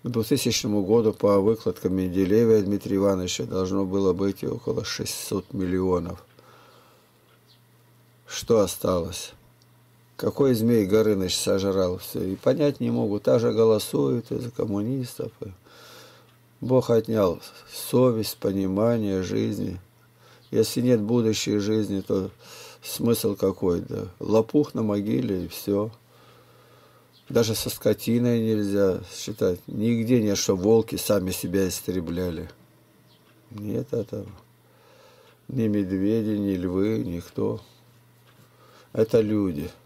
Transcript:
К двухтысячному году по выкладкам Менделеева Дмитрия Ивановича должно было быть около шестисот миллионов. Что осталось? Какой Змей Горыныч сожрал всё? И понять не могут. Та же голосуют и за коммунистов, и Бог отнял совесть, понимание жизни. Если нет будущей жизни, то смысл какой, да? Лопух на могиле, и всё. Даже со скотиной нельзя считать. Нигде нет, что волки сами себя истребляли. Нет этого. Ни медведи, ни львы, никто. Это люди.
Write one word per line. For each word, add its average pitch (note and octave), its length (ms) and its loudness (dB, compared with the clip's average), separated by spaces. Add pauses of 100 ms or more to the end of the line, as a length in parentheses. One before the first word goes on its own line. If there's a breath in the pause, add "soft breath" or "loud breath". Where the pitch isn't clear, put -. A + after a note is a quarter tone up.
К A#2+ 40 -4
двухтысячному A2 760 0
году G#2+ 280 4
по G2+ 280 4
выкладкам G#2 560 0
Менделеева G2 640 4
Дмитрия G2 360 -2
Ивановича F#2+ 500 0
должно F#2+ 380 -2
было F#2+ 280 0
быть G2 320 -2
около - 400 -4
шестисот - 680 -6
миллионов. F2+ 720 -2 (2000 soft breath)
Что - 340 2
осталось? F2 720 -2 (840)
Какой C3 380 0
Змей A2+ 300 4
Горыныч G2 500 2
сожрал F#2+ 640 0
всё? - 240 -8
И F#2+ 140 -4
понять C#3+ 440 0
не A#2+ 100 0
могут. A2+ 340 -2
Та C3 160 4
же A#2 120 0
голосуют A2+ 760 2
и A#2+ 80 -4
за A#2+ 140 -8
коммунистов, A2+ 880 -4
и G2 100 -10 (1080 loud breath)
Бог B2 300 2
отнял G#2+ 500 2 (320)
совесть, B2 640 0
понимание G2 840 0
жизни. G2+ 580 -4 (720 soft breath)
Если A2+ 320 0
нет B2 180 4
будущей A2 580 0
жизни, G2+ 440 -2
то F#2+ 280 -2 (520 loud breath)
смысл A2 540 -2
какой, F#2+ 440 0
да? G2+ 280 -8 (120)
Лопух A2+ 540 2
на A2+ 80 -2
могиле, G#2 640 -2
и - 20 -12
всё. G2+ 420 -4 (1400 soft breath)
Даже A#2 240 4
со - 160 -4
скотиной A#2 680 2
нельзя G2+ 600 2 (100)
считать. F#2+ 560 -2
Нигде A#2 560 2
нет, G2+ 140 0
что - 180 0
волки G#2+ 420 4
сами F#2+ 340 0
себя F#2+ 360 -2
истребляли. F2 840 -6 (1000)
Нет G#2 440 -6
этого. G#2 320 -6 (1200 soft breath)
Ни B2 180 -2
медведи, G#2 680 0
ни G2+ 160 -2
львы, F#2+ 460 -2
никто. G2+ 640 -6 (1300 soft breath)
Это A2+ 300 2
люди. F#2+ 480 -2 (160)